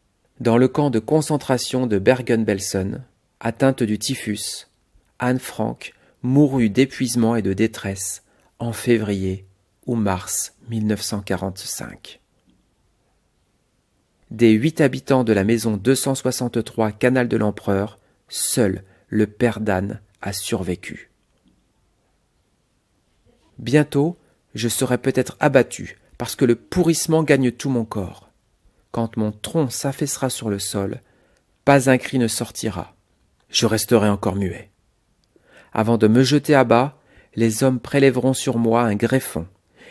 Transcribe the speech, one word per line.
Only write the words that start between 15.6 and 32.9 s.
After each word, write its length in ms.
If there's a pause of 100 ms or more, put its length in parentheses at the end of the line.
deux 160
cent 220
soixante-trois 760
canal 360
de 100
l'Empereur, 640 (280)
seul 560 (260)
le 180
père 320
d'Anne 420 (220)
a 100
survécu. 760 (2500)
Bientôt, 580 (380)
je 120
serai 300
peut-être 420
abattu, 600 (180)
parce 180
que 100
le 100
pourrissement 680
gagne 300
tout 180
mon 160
corps. 460 (580)
Quand 280
mon 140
tronc 380
s'affaissera 600
sur 180
le 80
sol, 440 (600)
pas 280
un 80
cri 180
ne 100
sortira. 680 (560)